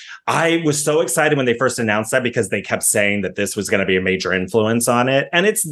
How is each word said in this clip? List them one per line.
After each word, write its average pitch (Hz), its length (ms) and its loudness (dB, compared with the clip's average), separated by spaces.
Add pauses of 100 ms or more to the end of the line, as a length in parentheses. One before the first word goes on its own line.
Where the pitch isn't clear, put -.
(280)
I 165 360 0
was 147 200 0
so 151 180 2
excited 156 340 2
when 135 120 0
they 117 100 2
first 127 220 0
announced 110 320 0
that 131 100 2
because 117 280 -2
they 104 120 -2
kept 101 220 -4
saying 101 380 0
that 92 140 -6
this 101 200 -4
was 95 140 -4
gonna 98 180 2
be 95 100 2
a 90 40 2
major 92 300 -2
influence 107 560 0
on 123 220 2
it, 139 240 0
and 175 140 2
it's 214 240 -2